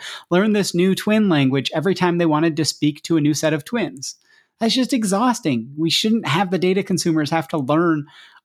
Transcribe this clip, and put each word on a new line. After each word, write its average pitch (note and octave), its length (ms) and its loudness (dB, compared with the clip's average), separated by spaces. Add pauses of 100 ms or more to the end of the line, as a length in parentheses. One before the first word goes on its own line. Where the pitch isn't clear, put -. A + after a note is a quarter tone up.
(300)
learn G#3 240 2
this G3+ 200 0
new F#3 200 2
twin G#3+ 340 2
language C#3 460 2
every E3 200 0
time F3 220 0
they E3+ 100 2
wanted D#3 300 2
to D#3+ 80 0
speak D3 380 -2
to E3 160 0
a - 20 0
new D3 140 2
set D3+ 180 0
of D3+ 120 -4
twins. - 520 -6 (420)
That's A3+ 160 0
just B3+ 180 -2
exhausting. G3 840 0
We E3 100 0
shouldn't A3 380 0
have F3 240 0
the F#3 80 0
data F#3 240 2
consumers D#3+ 480 0
have E3 180 -2
to E3 100 -2
learn D3+ 460 2 (400)